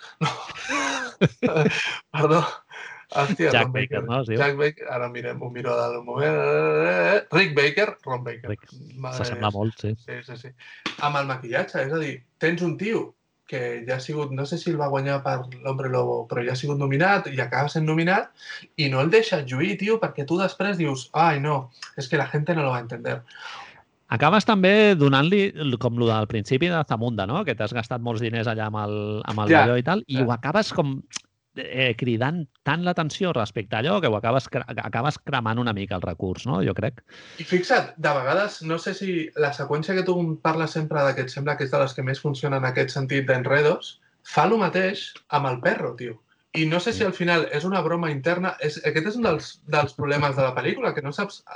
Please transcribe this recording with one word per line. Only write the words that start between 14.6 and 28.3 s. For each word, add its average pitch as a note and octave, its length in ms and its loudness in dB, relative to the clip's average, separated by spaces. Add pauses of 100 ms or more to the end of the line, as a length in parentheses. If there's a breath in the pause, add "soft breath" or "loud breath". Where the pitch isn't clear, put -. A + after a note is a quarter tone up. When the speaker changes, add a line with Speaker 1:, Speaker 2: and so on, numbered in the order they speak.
Speaker 1:
el D3+ 80 0
va D3 100 0
guanyar C#3 340 0
per C3+ 140 0 (240)
l'Hombre C3+ 320 -4
Lobo, A#2+ 340 0
però A#2+ 160 -2
ja B2+ 120 -2
ha C3 40 -4
sigut C#3+ 220 -2
nominat, E3 480 2
i C3 100 -6
acaba B2+ 300 0
sent D#3 160 0
nominat, E3 460 2 (440 loud breath)
i C#3+ 140 0
no C3 160 2
el E3+ 80 2
deixa F#3+ 320 4
lluir, D3+ 320 -2
tio, A3 240 0
perquè C#3 240 -4
tu E3 160 0
després F#3+ 400 -2
dius, C3+ 320 -2
«Ai, D#3 260 4
no, C#3 300 -2 (260 loud breath)
és C#3 140 -8
que D#3 80 2
la C3+ 100 2
gente D3+ 280 0
no D3+ 100 0
lo C3 80 0
va B2 80 -2
a A#2 60 -10
entender.» B2 320 -6 (880 loud breath)
Speaker 2:
Acabes D#3 360 4
també G3+ 500 8
donant-li, D3+ 520 6 (320)
com A#2+ 180 2
lo A#2 120 4
del A2 180 2
principi C3 420 0
de E3 200 0
Zamunda, A2+ 360 0
no? D#3 200 -2
Que B2 100 0
t'has G#2+ 180 -4
gastat A#2+ 280 -4
molts A#2 200 -2
diners A2+ 260 -2